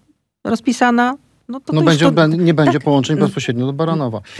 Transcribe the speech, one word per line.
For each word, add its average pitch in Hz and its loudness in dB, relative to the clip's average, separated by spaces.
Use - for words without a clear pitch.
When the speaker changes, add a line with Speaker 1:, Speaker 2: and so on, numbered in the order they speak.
Speaker 1:
rozpisana, 240 0
no 247 -12
to, - -8
Speaker 2:
No 156 2
Speaker 1:
to - 2
już - 2
Speaker 2:
będzie, 160 4
Speaker 1:
to 175 4
Speaker 2:
ben-, 160 2
nie 170 4
będzie 143 2
Speaker 1:
tak. 147 -4
Speaker 2:
połączeń 143 0
Speaker 1:
Mm. 147 2
Speaker 2:
bezpośrednio 127 -4
do 139 -4
Baranowa. 143 -4